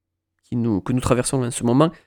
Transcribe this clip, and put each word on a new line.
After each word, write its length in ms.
qui 100
nous, 260
que 120
nous 80
traversons 420
en 80
ce 140
moment 260